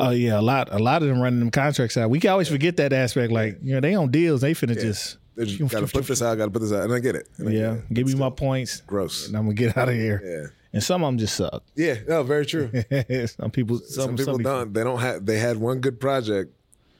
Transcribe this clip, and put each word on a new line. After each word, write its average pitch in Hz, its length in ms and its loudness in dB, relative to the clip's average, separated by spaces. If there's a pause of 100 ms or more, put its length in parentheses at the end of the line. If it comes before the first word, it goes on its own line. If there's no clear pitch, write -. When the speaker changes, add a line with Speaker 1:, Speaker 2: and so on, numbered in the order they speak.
Speaker 1:
I 131 60 4
Speaker 2:
Oh, 123 40 4
Speaker 1:
mean. 123 120 2
Speaker 2:
yeah, 113 160 4
a 104 40 2
lot, 127 300 2
a 101 60 -2
lot 127 240 2
of 147 60 2
them 127 120 2
running 123 200 2
them 117 100 2
contracts 139 460 0
out. 113 140 2
We 143 100 2
can 208 100 4
always 185 180 2
forget 156 300 2
that 143 140 2
aspect. 127 400 2
Like, 110 300 0
you 135 120 -2
know, 131 60 2
they 156 140 2
on 160 160 2
deals, 151 320 4
they 147 120 2
finna 117 220 -2
Speaker 1:
Yeah. 110 60 -4
Speaker 2:
just - 360 -4 (180)
Speaker 1:
They 117 100 -2
just - 120 -4
Speaker 2:
you 151 100 0
Speaker 1:
gotta 110 180 0
Speaker 2:
finna - 60 -6
Speaker 1:
put 135 140 0
this 123 160 0
out, 117 160 2
gotta 107 120 0
put 110 120 -2
this 107 100 0
out, 101 120 2
and 110 80 0
I 123 80 2
get 117 160 0
it. - 120 -8 (100)
And - 100 -4
I 107 40 0
Speaker 2:
Yeah, 110 60 2 (160)
Speaker 1:
get 113 40 -6
it. 113 160 -6
Speaker 2:
give 120 120 2
me 135 60 0
Speaker 1:
Still. 135 80 0
Speaker 2:
my 131 100 0
points. 131 560 -4
Speaker 1:
Gross. 98 420 -4
Speaker 2:
And 101 80 -4
I'm 107 80 0
gonna 107 100 0
get 113 220 0
<laughs> - 0 -
outta 123 180 2
here. 107 300 0
Speaker 1:
Yeah. 82 220 -8 (260)
Speaker 2:
And 107 100 -2
some 180 220 0
of 147 40 0
'em 127 100 0
just 107 180 -2
suck. - 260 -4 (140)
Speaker 1:
Yeah, 151 200 0 (120)
no, 160 160 2
very 147 220 0
true. 147 240 -2
Speaker 2:
<laughs> 127 560 -2
Some - 260 -6
people, 117 260 0
Speaker 1:
Some - 280 -6
Speaker 2:
some, 123 100 -4
Speaker 1:
people 135 180 -2
Speaker 2:
some 123 80 0
Speaker 1:
don't. 120 320 -2
They 110 80 0
don't 123 160 0
have, 117 260 -2
they 107 140 2
had 117 180 2
one 117 220 -2
good 127 220 -2
project, 113 520 0 (480)